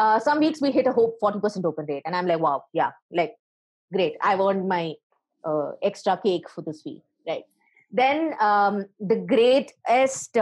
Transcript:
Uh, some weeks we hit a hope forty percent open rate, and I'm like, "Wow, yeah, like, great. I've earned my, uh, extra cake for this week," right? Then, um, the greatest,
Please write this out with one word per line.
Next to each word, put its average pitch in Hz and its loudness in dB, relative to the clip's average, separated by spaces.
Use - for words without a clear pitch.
Uh, 220 4
some 294 2
weeks 311 0
we 277 2
hit 262 2
a - -2
hope 226 2
forty 208 0
percent 185 -4
open 156 -8
rate, 143 -8
and 170 -6
I'm 180 -4
like, 165 2
"Wow, 139 0
yeah, 127 0
like, 160 -2
great. 165 0
I've 190 0
earned 196 0
my, 180 -2
uh, 147 -2
extra 202 -2
cake 180 -2
for 175 -14
this 156 -12
week," - -16
right? 160 -6
Then, 294 2
um, 208 2
the 220 2
greatest, 262 2